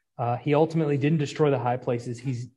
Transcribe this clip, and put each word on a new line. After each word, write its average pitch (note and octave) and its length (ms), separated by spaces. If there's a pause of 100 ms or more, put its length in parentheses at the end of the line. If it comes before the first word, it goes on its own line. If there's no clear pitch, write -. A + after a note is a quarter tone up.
(180)
uh, A#2+ 180
he D3 180
ultimately D#3 440
didn't D3+ 200
destroy D3 320
the C3+ 80
high B2 180
places. A#2+ 420
He's, B2 380